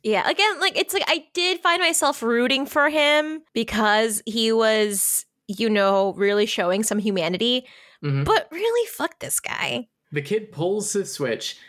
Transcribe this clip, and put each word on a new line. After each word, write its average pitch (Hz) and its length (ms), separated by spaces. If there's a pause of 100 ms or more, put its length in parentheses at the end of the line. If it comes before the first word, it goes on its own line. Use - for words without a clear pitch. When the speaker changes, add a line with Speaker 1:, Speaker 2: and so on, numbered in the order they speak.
Speaker 1:
Yeah, 214 280
again, 392 300
like, 381 180
it's - 160
like, 381 140
I 320 160 (100)
did 359 280
find 349 200
myself 320 400
rooting 247 420
for 285 260
him 302 520 (120)
because 220 680
he 226 280
was, 214 760 (220)
you 214 200
know, 196 480
really 202 300
showing 196 380
some 220 160
humanity. 196 680 (380)
Speaker 2:
Mm-hmm. 139 180
Speaker 1:
But 349 300
really, 453 340
fuck - 320
this - 220
guy. - 480 (240)
Speaker 2:
The 147 100
kid 214 300
pulls 190 400
the 202 120
switch, - 540 (100)